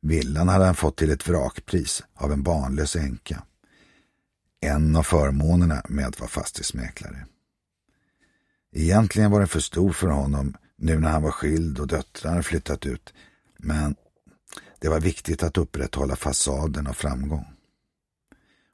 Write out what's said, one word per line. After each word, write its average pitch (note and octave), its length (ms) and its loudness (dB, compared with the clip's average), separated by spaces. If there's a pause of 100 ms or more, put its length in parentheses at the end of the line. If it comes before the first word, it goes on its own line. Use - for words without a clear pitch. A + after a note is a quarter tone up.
Villan D#2 480 0
hade F#2 160 6
han F#2 100 6
fått D#2 220 0
till D#2 140 2
ett - 180 -2
vrakpris D#2+ 720 -2 (120)
av D2 180 -2
en C#2 100 0
barnlös D2 540 -2
änka. C2+ 460 -6 (1160)
En D#2 360 2
av D#2+ 60 4
förmånerna D2+ 880 4
med C#2 180 -4
att - 140 -8
vara - 100 -10
fastighetsmäklare. - 960 -8 (1500)
Egentligen G2+ 580 4
var G#2 80 6
den G2 100 4
för E2 120 0
stor F2+ 320 0
för F2+ 160 0
honom C#2 480 0 (200)
nu D#2 220 0
när D#2 100 2
han D#2 140 2
var D2+ 80 0
skild D#2 480 -2
och D2 80 -4
döttrarna D#2+ 560 -4
flyttat C#2+ 440 -4
ut, - 280 -10 (440)
men D2+ 380 -2 (880)
det D#2 60 2
var D#2+ 100 2
viktigt E2 420 0
att E2 160 0
upprätthålla C#2 580 -2
fasaden C#2+ 680 -2
av C2+ 60 -6
framgång. C#2+ 540 -4 (1300)